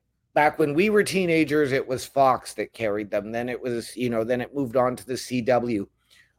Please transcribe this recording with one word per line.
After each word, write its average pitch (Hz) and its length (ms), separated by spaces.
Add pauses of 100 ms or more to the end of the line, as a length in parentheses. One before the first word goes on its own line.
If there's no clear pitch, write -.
(340)
back 151 260
when 147 160
we 202 160
were 208 120
teenagers, 156 680
it 131 140
was 123 180
Fox 131 480
that 104 200
carried 107 360
them. 104 220
Then 120 180
it 120 100
was, 120 380
you 123 120
know, 113 140
then 123 160
it 120 160
moved 131 220
on 127 180
to - 100
the 127 120
C 123 240
W. 120 460 (520)